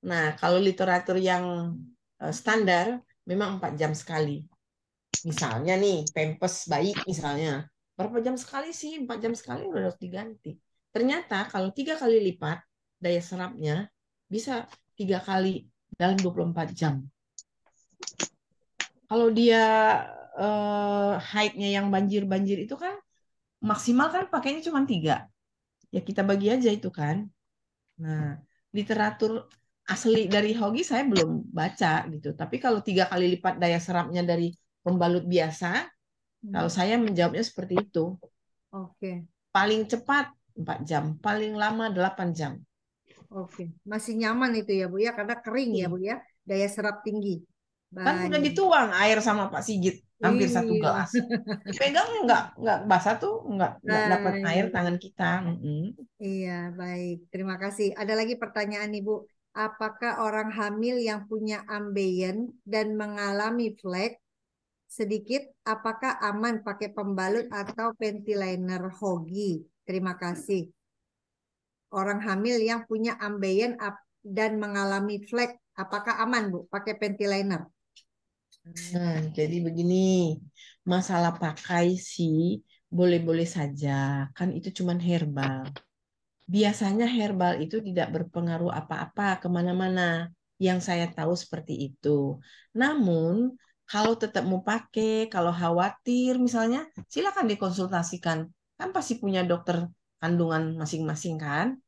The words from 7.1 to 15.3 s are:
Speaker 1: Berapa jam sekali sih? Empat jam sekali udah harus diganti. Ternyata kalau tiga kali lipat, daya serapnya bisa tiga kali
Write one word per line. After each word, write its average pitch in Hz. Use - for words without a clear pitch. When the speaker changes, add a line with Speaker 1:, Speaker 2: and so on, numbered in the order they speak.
Speaker 1:
Berapa 233
jam 247
sekali 277
sih? 302
Empat 240
jam 226
sekali -
udah 196
harus 180
diganti. 190
Ternyata 240
kalau 190
tiga 285
kali 240
lipat, 160
daya 175
serapnya 180
bisa 226
tiga 190
kali 190